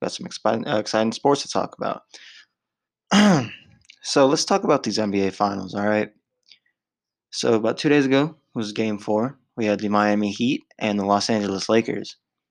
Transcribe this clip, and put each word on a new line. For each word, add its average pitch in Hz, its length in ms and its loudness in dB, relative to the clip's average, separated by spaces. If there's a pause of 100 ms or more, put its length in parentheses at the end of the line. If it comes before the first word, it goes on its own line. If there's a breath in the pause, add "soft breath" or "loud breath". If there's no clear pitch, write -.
Got - 100 -4
some - 160 -12
expi-, 113 400 -4
uh, 107 120 -2
exciting 110 340 -2
sports 143 300 0
to - 40 -12
talk - 300 -6
about. - 260 -8 (1080 loud breath)
<clears throat> 190 380 4 (540 loud breath)
So 139 220 4
let's 156 160 2
talk 196 220 0
about 143 180 2
these 107 160 -4
N 107 120 -2
B 98 100 2
A 95 100 0
finals, 98 440 -4
all 101 120 -2
right? 107 240 0 (1160 soft breath)
So 120 240 0
about 110 240 0
two - 100 -4
days 143 180 4
ago 139 300 2 (180)
was 107 200 -6
game 110 240 -2
four. 110 420 -4 (160)
We 120 80 -4
had 104 160 0
the 107 80 -4
Miami 104 420 2
Heat - 360 -2 (120)
and 104 220 -2
the 98 60 -2
Los 101 240 0
Angeles 101 400 -2
Lakers. 113 480 -2 (340)